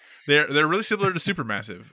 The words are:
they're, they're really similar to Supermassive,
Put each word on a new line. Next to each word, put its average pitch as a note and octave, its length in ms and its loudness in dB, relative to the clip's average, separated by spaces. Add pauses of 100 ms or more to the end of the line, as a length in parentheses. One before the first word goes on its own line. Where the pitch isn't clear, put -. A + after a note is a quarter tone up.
(280)
they're, D3 200 4
they're D3 200 2
really F#3+ 160 0
similar G3 300 0
to E3+ 60 -4
Supermassive, G#2+ 720 -6